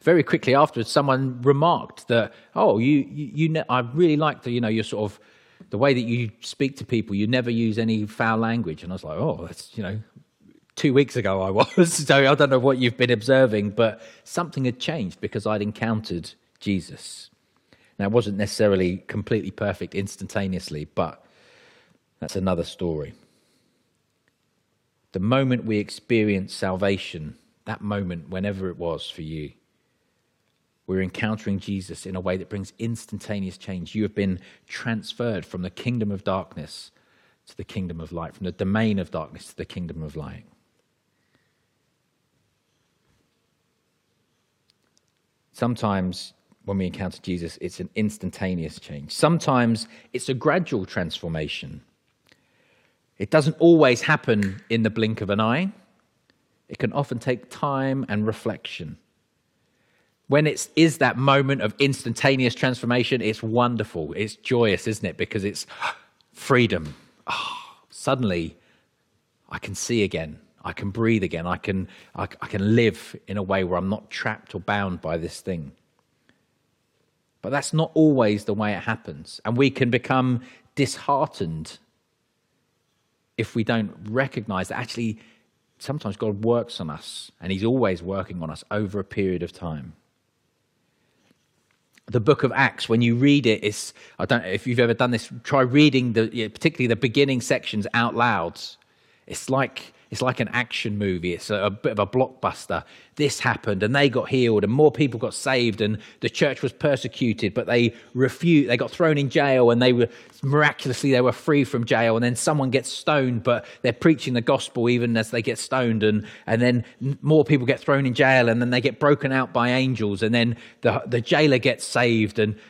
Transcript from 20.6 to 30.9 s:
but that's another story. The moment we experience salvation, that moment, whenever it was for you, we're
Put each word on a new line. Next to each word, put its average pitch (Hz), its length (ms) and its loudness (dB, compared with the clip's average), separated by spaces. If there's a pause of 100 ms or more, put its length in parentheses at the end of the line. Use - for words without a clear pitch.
but - 360 -6 (1000)
that's 73 120 -10
another 92 280 0
story. 78 480 -6 (2000)
The 90 80 -6
moment 123 460 0
we 110 100 0
experience 104 800 0
salvation, 95 840 -4 (300)
that 113 160 -8
moment, 92 480 -6
whenever 95 400 -6
it 85 80 -12
was 82 320 -6
for - 100 -18
you, 78 320 -10 (1300)
we're 95 160 -2